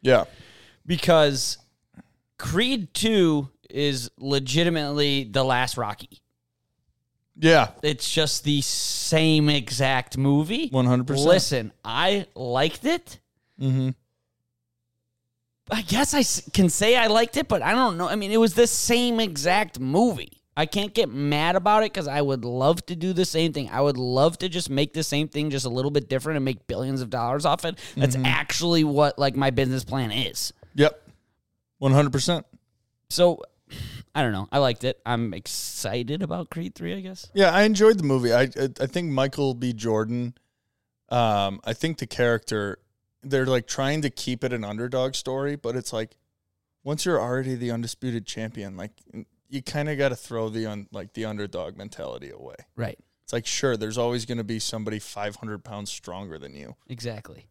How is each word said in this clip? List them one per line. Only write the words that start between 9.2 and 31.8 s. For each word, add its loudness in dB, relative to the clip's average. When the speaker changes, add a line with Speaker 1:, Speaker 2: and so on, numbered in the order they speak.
Speaker 2:
exact 0
movie. 2
Speaker 1:
One 2
hundred 2
percent. 2
Speaker 2:
Listen, 2
I 0
liked -2
it. -4
Speaker 1:
Mm-hmm. 0
Speaker 2:
I -2
guess 0
I 2
s-, 0
can 6
say 4
I 4
liked 2
it, -2
but 0
I 2
don't 2
know. -2
I -2
mean, -4
it 4
was 6
the 6
same 2
exact 0
movie. 0
I 0
can't -4
get 2
mad 0
about 4
it -2
'cause -4
I 0
would 0
love 2
to -8
do -2
the 0
same 0
thing. -6
I 0
would 2
love 2
to -4
just -6
make 0
the -4
same -2
thing -4
just -4
a -4
little -2
bit -2
different -2
and -2
make -6
billions -4
of -6
dollars -2
off 0
it. -6
That's 2
Speaker 1:
Mm-hmm. -2
Speaker 2:
actually 2
what, 2
like, 0
my 2
business 0
plan -4
is. -4
Speaker 1:
Yep. 2